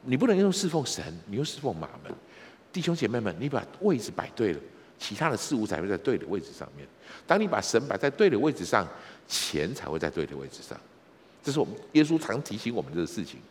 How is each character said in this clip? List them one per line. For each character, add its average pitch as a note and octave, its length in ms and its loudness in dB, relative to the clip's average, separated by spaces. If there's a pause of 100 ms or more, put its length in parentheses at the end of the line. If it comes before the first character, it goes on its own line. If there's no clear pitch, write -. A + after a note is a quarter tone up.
你 B2+ 140 2
不 D#3 100 4
能 G#3 100 6
又 G3 140 6
侍 F3+ 180 0
奉 D3+ 160 2
神， - 200 -4 (220)
你 G2+ 100 -6
又 D3 80 0
侍 - 160 -8
奉 A#2 160 -2
马 D#2+ 120 -8 (140)
门。 - 100 -12 (600)
弟 F#3 80 -4
兄 E3+ 120 2
姐 D#3 140 0
妹 A#2 140 0
们， G2+ 180 0
你 C3+ 100 -2
把 C3+ 160 -2 (180)
位 F#3+ 140 4
置 - 140 -6
摆 - 240 -6
对 G#2 180 2
了， C#2+ 80 -4 (380)
其 - 160 -8
他 D#3 160 0
的 A2+ 60 0
事 - 180 -2
物 G#2+ 120 2
才 D#2 140 -2
会 F#2 60 -2
在 G2 120 0
对 B2 200 0
的 - 80 -6
位 F2+ 140 -2
置 - 120 -12
上 - 140 -12 (100)
面。 C#2+ 120 -16 (380)
当 F#3+ 120 4
你 G#3+ 80 2
把 G#2+ 140 2
神 - 260 4
摆 G2+ 120 -2
在 C#3+ 100 2
对 F3+ 220 6
的 A2 80 4
位 D3 120 6
置 F#2 140 -4
上， F#2 220 4 (400)
钱 - 480 -2
才 - 120 -10
会 D#2 120 -2
在 D#2 100 0
对 D2+ 160 -2
的 C#2+ 120 -8
位 C2+ 100 -8
置 - 160 -16
上。 - 160 -14 (640)
这 C#3+ 100 -4
是 D3 80 2
我 - 60 4
们， - 80 -10 (180)
耶 D3+ 100 8
稣 D#3 160 4
常 C3+ 220 -2
提 - 160 -8
醒 A#2 180 -4
我 G2+ 60 0
们 C#2 140 -10
的 E2+ 100 0
事 F2 180 -6
情。 C2+ 160 -10 (120)